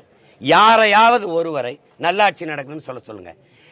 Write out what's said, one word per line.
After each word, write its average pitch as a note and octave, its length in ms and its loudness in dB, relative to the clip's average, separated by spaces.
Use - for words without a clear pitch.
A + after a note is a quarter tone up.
யாரையாவது G#3+ 920 4
ஒருவரை D#3 400 -6
நல்லாட்சி F#3+ 400 -2
நடக்குதுன்னு D3 440 -12
சொல்ல B2+ 200 -12
சொல்லுங்க. F#2+ 220 -18